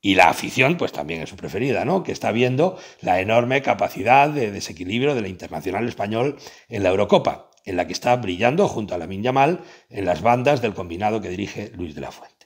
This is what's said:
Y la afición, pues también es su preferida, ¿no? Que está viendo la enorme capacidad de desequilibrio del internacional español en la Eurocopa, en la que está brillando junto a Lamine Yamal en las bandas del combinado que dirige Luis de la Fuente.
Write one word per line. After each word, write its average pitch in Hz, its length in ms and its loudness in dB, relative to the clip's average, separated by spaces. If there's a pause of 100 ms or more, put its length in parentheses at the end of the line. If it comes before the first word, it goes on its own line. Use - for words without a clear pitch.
Y 98 140 4
la 90 140 8
afición, 131 480 2
pues - 160 -4
también 80 300 -8
es - 80 -10
su - 60 -18
preferida, 104 500 -4
¿no? 180 160 0
Que - 100 -8
está 110 180 -4
viendo 127 480 2 (220)
la 90 200 2
enorme 120 420 2
capacidad 120 680 4
de 135 240 -2
desequilibrio 98 640 -4
del 110 120 -2
internacional 92 640 -6
español 117 480 -2 (320)
en 107 140 -6
la 92 80 4
Eurocopa, 101 600 2 (140)
en 92 120 -6
la 87 100 0
que 82 80 -10
está 123 220 2
brillando 120 520 0
junto 104 260 -6
a 87 40 -6
Lamine 95 260 -8
Yamal 135 400 2 (240)
en 101 160 -8
las 87 160 0
bandas 123 400 2
del 110 140 -2
combinado 98 480 -4
que 95 80 -8
dirige 101 440 -8
Luis 85 200 -10
de 73 80 -12
la - 100 -12
Fuente. - 220 -20 (120)